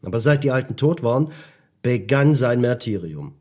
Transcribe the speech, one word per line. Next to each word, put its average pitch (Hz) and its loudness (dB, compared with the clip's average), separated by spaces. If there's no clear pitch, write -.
Aber 104 -4
seit 143 2
die 139 0
Alten 127 -2
tot 165 0
waren, 127 0
begann 135 2
sein 123 0
Märtyrium. 85 -4